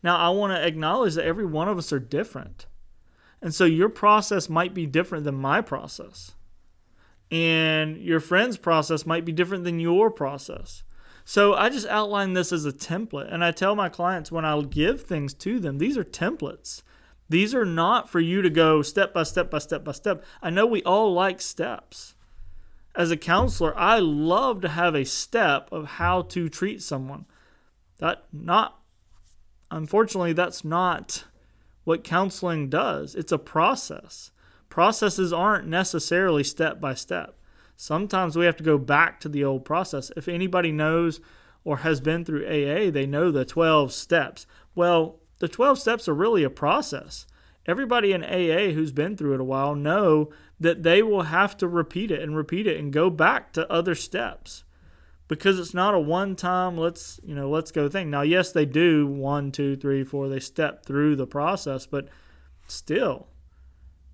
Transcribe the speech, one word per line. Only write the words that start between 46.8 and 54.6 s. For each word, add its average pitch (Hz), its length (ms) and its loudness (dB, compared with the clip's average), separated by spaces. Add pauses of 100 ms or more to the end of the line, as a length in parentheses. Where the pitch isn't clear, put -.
Everybody 226 480 2
in 170 120 -2
A 180 260 0
A 180 220 2
who's 156 200 -2
been 165 240 -2
through 143 180 -2
it 131 60 -2
a 131 40 -4
while 135 320 -2
know 156 540 4 (300)
that 165 220 2
they 170 200 6
will 208 200 2
have 180 340 2
to 180 120 0
repeat 175 420 -2
it 151 100 -2
and 156 160 -6
repeat 175 300 -2
it 160 120 0
and 147 140 -6
go 165 180 4
back 170 420 2
to 165 180 -2
other 170 240 0
steps, - 720 -8 (640)